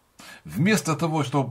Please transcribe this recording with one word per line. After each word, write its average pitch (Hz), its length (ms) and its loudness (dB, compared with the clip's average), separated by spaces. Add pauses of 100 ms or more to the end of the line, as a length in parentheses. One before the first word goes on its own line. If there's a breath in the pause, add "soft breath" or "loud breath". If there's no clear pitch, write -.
(440 loud breath)
Вместо 156 540 0
того, 156 260 0
чтобы 135 280 0